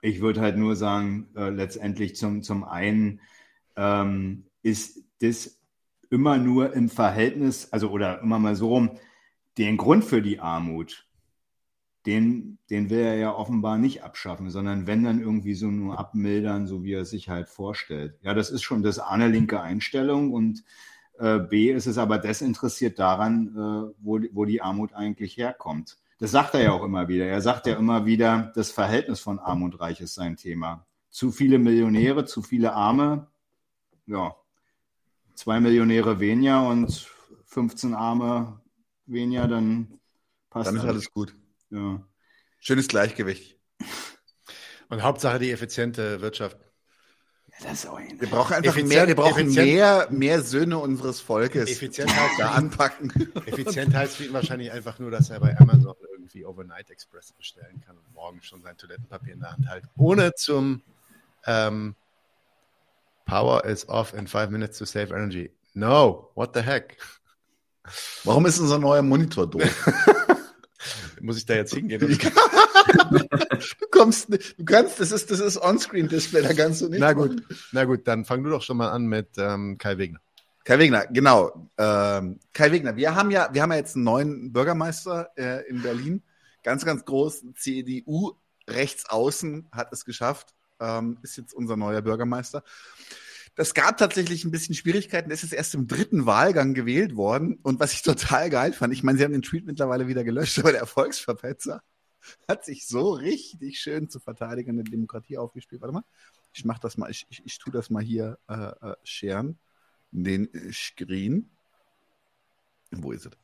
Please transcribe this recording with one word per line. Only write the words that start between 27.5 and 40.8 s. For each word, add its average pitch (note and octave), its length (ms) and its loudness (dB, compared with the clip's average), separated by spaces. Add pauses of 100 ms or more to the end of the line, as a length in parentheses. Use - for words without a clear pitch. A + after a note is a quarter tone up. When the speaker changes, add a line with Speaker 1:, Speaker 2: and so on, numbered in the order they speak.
Speaker 1:
ja A2+ 100 0
immer A2 300 2
wieder, A2+ 480 2
das A2 160 -2
Verhältnis A2+ 500 0
von G2 180 -8
Arm F2+ 240 -4
und F2 180 -6
Reich E2+ 200 -8
ist F2 140 -14
sein E2+ 220 -6
Thema. E2 500 -10 (240)
Zu B2+ 220 -4
viele C3+ 260 6
Millionäre, A#2 680 4
zu A#2+ 180 -10
viele A2+ 300 0
Arme, C#3 540 2 (800)
ja, F#2+ 280 -4 (1000)
zwei A2+ 260 0
Millionäre A2+ 600 4
weniger C3 460 4
und A#2+ 440 -2 (340)
fünfzehn A#2 500 -4
Arme A#2 640 -2 (440)
weniger, A#2+ 440 -2
dann A2+ 500 -2 (500)
passt A2+ 200 -4
Speaker 2:
Dann G2+ 80 -2
ist A2 60 -2